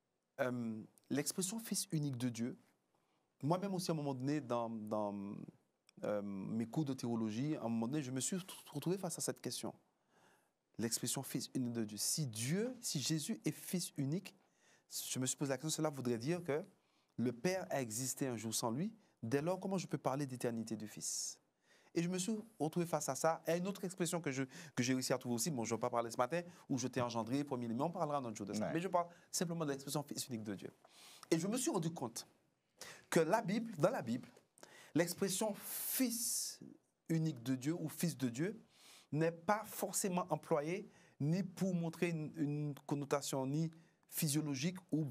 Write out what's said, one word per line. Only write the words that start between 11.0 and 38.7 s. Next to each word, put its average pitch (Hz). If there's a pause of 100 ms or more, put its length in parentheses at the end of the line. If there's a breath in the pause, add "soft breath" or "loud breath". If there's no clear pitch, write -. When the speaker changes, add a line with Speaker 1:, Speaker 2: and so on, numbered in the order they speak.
Speaker 1:
fils -
unique 123
de 113
Dieu. 104
Si 147
Dieu, 156
si -
Jésus 156
est 156
fils -
unique, 147 (560 soft breath)
je -
me 127
suis -
posé 147
la 131
question, 151
cela 156
voudrait 123
dire 165
que 147 (540 soft breath)
le 120
Père 180
a 143
existé 123
un 123
jour 110
sans 120
lui. 160 (300 loud breath)
Dès 123
lors, 180
comment 190
je 151
peux 147
parler 139
d'éternité 117
du 107
Fils ? - (540 soft breath)
Et 170
je 170
me 180
suis 214 (220)
retrouvé 156
face 165
à 135
ça, 160
et 160
à 170
une 180
autre 196
expression 175
que 147
je, 131 (320 loud breath)
que 123
j'ai 127
réussi 131
à 127
trouver 120
aussi, 117
bon, 120
je 110
ne 110
vais -
pas 123
parler 117
ce 117
matin, 143 (260 loud breath)
où 143
je 123
t'ai 127
engendré, 117
premier, 127
mais 117
on 170
parlera 151
un 131
autre 110
jour 101
de 104
ça. 107
Speaker 2:
Ouais. 80
Speaker 1:
Mais 165
je 190
parle 175 (260 loud breath)
simplement 170
de 147
l'expression 139
fils -
unique 113
de 104
Dieu. - (600 loud breath)
Et 165
je 170
me 220
suis 269
rendu 160
compte 135 (800 loud breath)
que -
la 175
Bible, 208
dans 156
la 240
Bible, 120 (680 loud breath)
l'expression 185 (100)
fils - (480)
unique 160
de 131
Dieu 131
ou 170
fils 143
de 127
Dieu 151 (480 loud breath)